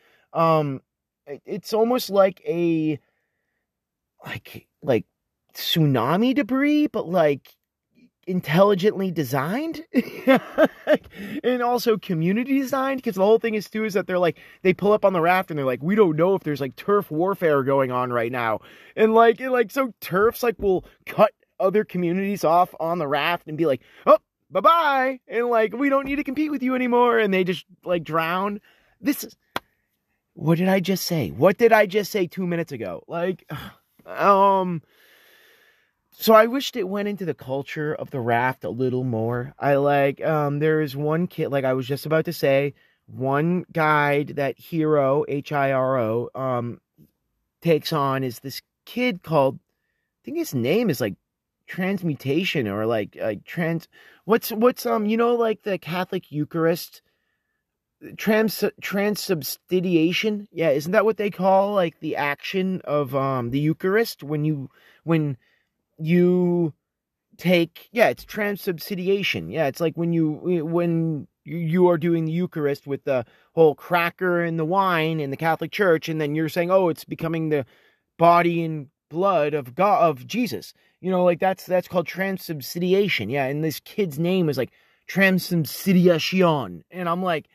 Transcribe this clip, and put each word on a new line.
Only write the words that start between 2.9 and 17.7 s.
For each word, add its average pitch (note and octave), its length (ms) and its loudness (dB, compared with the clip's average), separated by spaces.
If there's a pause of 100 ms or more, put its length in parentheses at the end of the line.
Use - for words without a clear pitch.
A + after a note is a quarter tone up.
like, - 440 -14 (120)
like, B2 260 -2 (480)
tsunami E3 840 2
debris, C#4+ 500 0
but, G3 220 -6
like, D#3 480 0 (720)
intelligently F#3 840 2
designed E3+ 800 -4
<laughs> - 340 -2 (1200)
and B3 180 0
also A#3+ 340 0
community G3 640 -2
designed, C4+ 440 -2
'cause A3 120 -4
the F#3 100 2
whole A3 140 6
thing A3+ 160 -2
is G#3 160 -6
too, A3 140 -4
is G#3 100 -6
that F#3+ 140 -2
they're F#3 100 0
like, F3 180 2 (260)
they F#3 120 4
pull G3+ 180 2
up G#3+ 120 2
on G3 80 6
the F3+ 80 0
raft F3+ 280 2
and E3 80 -6
they're C#3+ 80 -2
like, B2+ 180 -2
"We F3 120 0
don't F#3+ 220 4
know F3 180 4
if F3+ 80 -2
there's, C#3+ 180 -4
like, C3+ 140 -6
turf G3+ 360 -2
warfare D#3+ 520 0
going C3+ 300 2